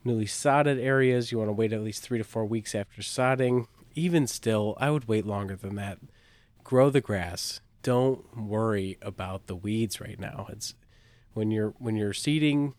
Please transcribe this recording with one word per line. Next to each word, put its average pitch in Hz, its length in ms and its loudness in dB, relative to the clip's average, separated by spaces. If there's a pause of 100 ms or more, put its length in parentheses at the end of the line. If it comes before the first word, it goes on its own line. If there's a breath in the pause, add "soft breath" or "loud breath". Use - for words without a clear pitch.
Newly 113 220 0
sodded 143 540 2
areas, 127 520 4
you 117 60 -2
wanna 107 140 0
wait 107 220 2
at 110 100 -2
least 107 180 -6
three 123 160 -4
to 110 60 -2
four 110 220 -4
weeks 107 280 -4
after 104 280 -6
sodding. 127 680 2 (260)
Even 170 320 2
still, 107 540 0
I 135 100 2
would 147 180 0
wait 107 180 2
longer 101 300 -4
than 98 200 -8
that. 101 240 -8 (640 soft breath)
Grow 131 260 6
the 135 120 4
grass. 90 600 -4 (220)
Don't 127 540 0
worry 104 640 0
about 95 460 -8
the 92 80 -6
weeds 104 460 -2
right 113 180 -12
now. 98 300 -10
It's - 240 -12 (600 soft breath)
when 110 180 0
you're, 107 260 0
when 113 180 -4
you're 104 180 0
seeding 143 640 0